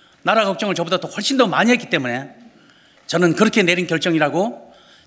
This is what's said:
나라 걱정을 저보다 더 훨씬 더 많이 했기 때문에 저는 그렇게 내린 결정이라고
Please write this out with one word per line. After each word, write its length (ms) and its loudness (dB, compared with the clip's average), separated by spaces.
나라 220 2
걱정을 280 -2
저보다 260 -2
더 80 -10
훨씬 300 -4
더 100 4
많이 240 2
했기 180 0
때문에 420 -4
저는 300 2
그렇게 280 2
내린 240 0
결정이라고 840 -2